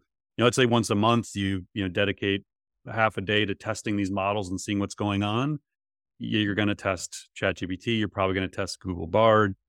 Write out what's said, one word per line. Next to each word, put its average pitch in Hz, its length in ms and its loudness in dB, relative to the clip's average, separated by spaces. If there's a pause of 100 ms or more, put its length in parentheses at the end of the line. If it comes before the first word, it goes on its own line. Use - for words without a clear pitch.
(360)
you - 20 -20
know, 110 60 4
let's 120 120 4
say 131 100 6
once 113 240 2
a 110 60 2
month, 110 400 2
you, 98 360 -2
you 104 120 -4
know, 95 40 -2
dedicate 98 540 0 (500)
half 110 240 0
a 120 40 -6
day 104 260 0
to 98 80 -2
testing 107 420 -6
these 98 140 -2
models 98 400 -2
and 92 100 -6
seeing 101 200 -4
what's 98 160 -4
going 101 260 0
on, 123 380 -2 (580)
y-, 117 80 -8 (120)
you're 104 180 0
gonna 104 180 0
test - 600 -6
chat 92 220 -2
G 92 120 -8
P 92 80 -6
T, 120 160 -4
you're 107 160 0
probably 95 260 0
gonna 95 140 -2
test - 320 -8
Google 87 260 -6
Bard, 107 480 4 (140)